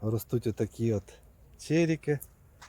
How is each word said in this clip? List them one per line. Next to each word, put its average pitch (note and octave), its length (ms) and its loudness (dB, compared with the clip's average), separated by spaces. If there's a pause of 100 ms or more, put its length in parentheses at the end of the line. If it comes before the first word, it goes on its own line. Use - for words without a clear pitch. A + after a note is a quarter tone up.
ростуть A2+ 440 -2
отакі A2+ 460 0
от G2+ 220 -2 (440)
черіки. D#3 600 0 (500)